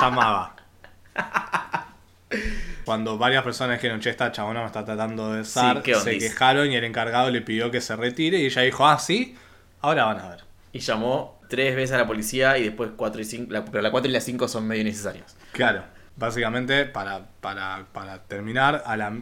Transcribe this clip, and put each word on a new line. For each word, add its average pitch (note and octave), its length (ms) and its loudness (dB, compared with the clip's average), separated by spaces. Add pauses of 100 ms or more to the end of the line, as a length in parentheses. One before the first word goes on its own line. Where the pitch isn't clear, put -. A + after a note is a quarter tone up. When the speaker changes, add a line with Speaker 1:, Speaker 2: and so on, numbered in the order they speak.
Speaker 1:
llamaba. A2+ 560 4 (2250)
Cuando A2 340 -2
varias B2+ 260 4
personas B2 340 -2
dijeron, A#2 220 -2
"Che, A#2 100 -2
esta A#2 220 -2
chabona A2 300 -4
me A2 40 -4
está G#2+ 180 -6
tratando A2 480 -4
de A2 80 -4
besar", B2 360 2
Speaker 2:
Sí, C#3 80 -6
¿qué B2+ 100 4
Speaker 1:
se G#2+ 60 6 (100)
Speaker 2:
ondis? A2 140 0
Speaker 1:
quejaron C3+ 480 4
y - 20 0
el A#2 100 0
encargado A#2 460 0
le A#2+ 100 0
pidió A2+ 300 -2
que B2 100 -2
se A2+ 140 -6
retire B2 460 0
y C#3+ 60 2
ella B2+ 160 2
dijo, B2+ 220 4
"Ah, D3 140 8
¿sí? A#3 380 -2 (440)
Ahora C#3+ 260 4
van G#2 120 0
a F#2 120 -12
ver". F2 100 -16 (320)
Speaker 2:
Y B2 80 -10
llamó B2 680 -2
tres C3 280 0
veces C3 180 0
a B2+ 40 2
la A#2 100 4
policía B2+ 500 2
y A#2 60 2
después G#2+ 320 -4
cuatro A2 240 -4
y G#2+ 40 -4
cinco, A#2 280 -8
la, G#2+ 120 -4
pero - 160 -4
la A#2+ 120 2
cuatro B2+ 180 2
y - 20 0
la A#2+ 80 2
cinco B2 280 -2
son A2 180 -4
medio A2 160 -2
innecesarias. G#2 540 -6 (160)
Speaker 1:
Claro, A2 300 2 (340)
básicamente, A#2+ 720 0
para, G2 400 -8 (140)
para, F#2+ 520 -8
para F#2+ 320 -12
terminar, B2+ 640 0
a A2+ 100 -2
la, G#2+ 260 -4